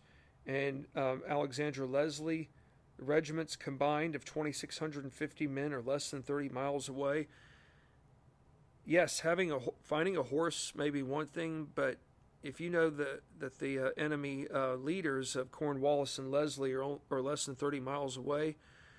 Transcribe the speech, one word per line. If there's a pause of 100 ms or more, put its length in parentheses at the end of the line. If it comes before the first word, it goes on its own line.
(460)
and, (100)
um,
Alexandra
Leslie, (480)
regiments
combined
of
twenty-six
hundred
and
fifty
men,
are
less
than
thirty
miles
away, (1600)
yes,
having
a
ho-,
finding
a
horse
may
be
one
thing,
but (460)
if
you
know
that, (180)
that
the,
uh,
enemy,
uh,
leaders
of
Cornwallis
and
Leslie
are,
o-,
are
less
than
thirty
miles
away, (420)